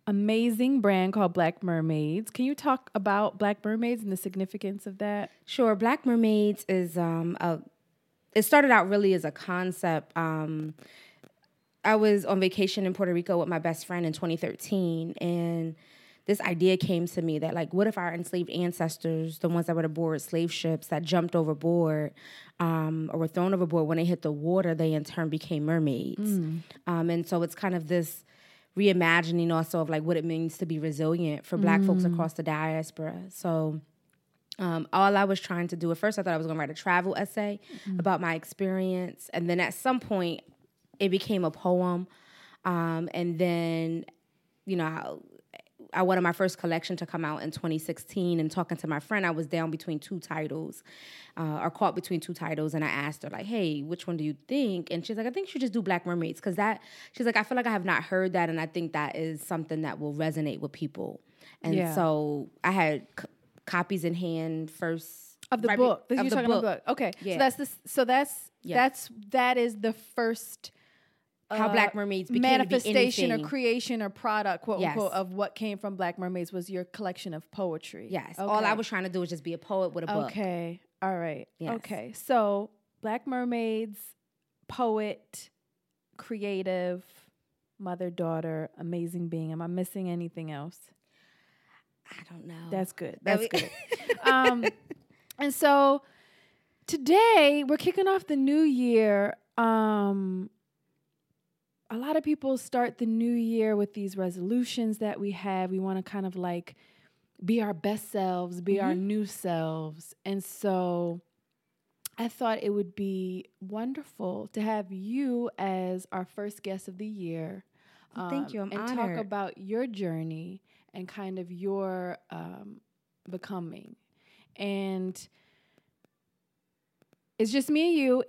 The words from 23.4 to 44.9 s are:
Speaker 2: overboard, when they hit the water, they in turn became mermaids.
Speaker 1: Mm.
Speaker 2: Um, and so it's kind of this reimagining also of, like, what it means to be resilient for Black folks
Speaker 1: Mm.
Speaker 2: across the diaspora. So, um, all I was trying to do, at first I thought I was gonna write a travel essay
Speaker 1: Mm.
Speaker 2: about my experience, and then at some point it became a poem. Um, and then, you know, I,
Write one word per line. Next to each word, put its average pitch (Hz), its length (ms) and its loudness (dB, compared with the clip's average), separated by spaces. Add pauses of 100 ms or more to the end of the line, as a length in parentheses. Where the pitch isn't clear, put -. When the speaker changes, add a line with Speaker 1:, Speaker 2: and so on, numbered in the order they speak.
Speaker 2:
overboard, 170 340 2
when 165 100 2
they 165 80 2
hit 175 160 2
the 156 100 0
water, 170 420 2
they 160 200 2
in 151 100 0
turn 160 240 -4
became 156 380 -2
mermaids. 156 560 0 (180)
Speaker 1:
Mm. 160 200 -2 (280)
Speaker 2:
Um, 170 220 0
and 170 180 0
so 170 160 0
it's 170 120 -4
kind 185 200 -2
of 160 140 -4
this 170 340 0 (540)
reimagining 170 760 6
also 160 280 0
of, 151 80 0
like, 156 140 0
what 165 120 2
it 156 100 0
means 165 340 -2
to 190 60 -2
be 160 140 -2
resilient 156 680 0
for - 120 -4
Black 190 260 6
folks 185 200 4
Speaker 1:
Mm. 180 100 2
Speaker 2:
across 165 200 0
the 165 100 -6
diaspora. 160 840 -4
So, 160 520 -2 (800)
um, 170 340 -2
all 196 240 6
I 196 80 6
was 190 160 0
trying 175 260 -2
to 170 80 -6
do, 170 160 -2
at 165 60 0
first 214 200 0
I 196 60 -4
thought 175 100 0
I 160 40 0
was 160 100 -2
gonna 160 120 -2
write 147 100 -2
a 160 40 -10
travel 180 440 2
essay 208 420 -4 (260)
Speaker 1:
Mm. 190 140 -2
Speaker 2:
about 180 220 2
my 165 140 0
experience, 185 960 -4
and 170 160 0
then 175 100 2
at 170 140 0
some 262 260 0
point 180 420 -2 (580)
it 196 100 2
became 190 340 0
a 156 80 2
poem. 180 560 2 (580)
Um, 170 480 0
and 175 260 -2
then, 165 640 0 (600)
you 190 120 -2
know, 165 80 0
I, 156 300 -6 (800)